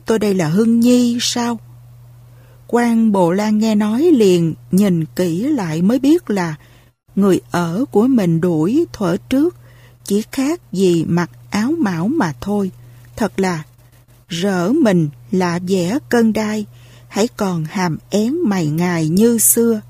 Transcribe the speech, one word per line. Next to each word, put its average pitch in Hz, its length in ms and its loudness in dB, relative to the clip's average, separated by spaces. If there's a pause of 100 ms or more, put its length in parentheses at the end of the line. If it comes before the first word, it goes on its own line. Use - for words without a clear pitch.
tôi 226 140 0
đây 202 140 0
là 180 140 0
Hưng 226 320 2
Nhi 240 420 4
sao?" 240 380 -4 (1080)
Quan 226 440 2
Bộ 185 200 2
Lan 208 260 0
nghe 220 180 2
nói 220 380 2
liền 180 400 4 (180)
nhìn 180 340 2
kỹ 175 380 -4
lại 190 380 -2
mới 226 180 2
biết 294 300 2
là 175 260 -4 (600)
người 190 260 2 (100)
ở 175 400 -2
của 214 160 2
mình 185 340 2
đuổi 180 520 0
thuở 180 240 -2
trước, 302 380 -2 (500)
chỉ 202 260 -2
khác 285 300 -4 (100)
gì 175 360 0
mặc 175 220 -2 (200)
áo 220 300 -2
mão 185 280 -2
mà 233 340 -2
thôi. 202 300 -4 (440)
Thật - 240 -4
là 180 240 -2 (640)
rỡ 180 420 -2
mình 202 380 2 (220)
lạ 180 360 -2
vẻ 185 300 0 (120)
cân 233 240 2
đai, 214 320 -6 (420)
hãy 208 200 0
còn 180 380 -4
hàm 175 320 -4 (120)
én 247 400 -2
mày 185 180 -2
ngài 165 400 -2
như 220 300 2
xưa. 226 520 0